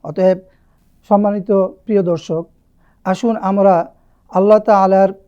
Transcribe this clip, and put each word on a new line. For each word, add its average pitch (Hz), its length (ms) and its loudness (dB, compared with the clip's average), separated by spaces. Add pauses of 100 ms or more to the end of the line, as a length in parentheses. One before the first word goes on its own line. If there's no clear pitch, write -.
অতএব 185 340 -2 (720)
সম্মানিত 202 420 -2 (160)
প্রিয় 202 360 -4
দর্শক, 170 440 -6 (560)
আসুন 220 320 -2
আমরা 196 580 0 (360)
আল্লাহ 202 300 2
তাআলার 190 500 2 (180)